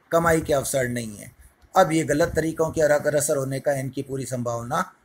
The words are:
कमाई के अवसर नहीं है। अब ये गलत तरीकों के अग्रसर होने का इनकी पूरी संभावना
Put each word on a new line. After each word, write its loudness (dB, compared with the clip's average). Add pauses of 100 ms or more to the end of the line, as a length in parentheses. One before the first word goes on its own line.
(100)
कमाई 4
के -2
अवसर 0
नहीं -8
है। -18 (440)
अब 6
ये 2
गलत 0
तरीकों 0
के -4
अग्रसर 2
होने -2
का 0
इनकी -4
पूरी -8
संभावना -4 (200)